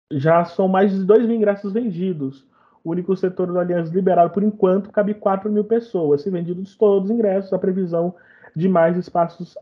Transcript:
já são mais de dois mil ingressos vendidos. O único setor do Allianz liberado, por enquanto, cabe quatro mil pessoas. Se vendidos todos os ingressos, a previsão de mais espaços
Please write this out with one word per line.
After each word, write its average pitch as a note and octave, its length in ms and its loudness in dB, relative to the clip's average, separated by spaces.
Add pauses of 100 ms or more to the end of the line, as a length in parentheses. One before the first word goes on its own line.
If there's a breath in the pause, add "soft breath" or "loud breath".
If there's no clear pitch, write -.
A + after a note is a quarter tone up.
(120)
já D#3+ 320 2
são F#3+ 220 -2
mais F#3+ 260 2
de F#3+ 120 -2
dois A3 200 4
mil A#3 120 0
ingressos G3+ 360 -2
vendidos. F3+ 720 -6 (400 soft breath)
O D#3+ 60 -6
único F3+ 260 -2
setor F#3 300 -2
do F3 120 -4
Allianz F3 320 -2
liberado, F3 420 2
por G3 100 -2
enquanto, G3 480 0
cabe G#3 240 0
quatro G3 360 -2
mil G#3 140 0
pessoas. F3+ 580 0
Se G3+ 80 -6
vendidos F3 460 -6
todos G3 320 2
os A3 60 -2
ingressos, G3 380 -2
a F#3 60 0
previsão F3+ 560 -2 (400 loud breath)
de E3+ 140 0
mais F3 280 4
espaços F3 640 -4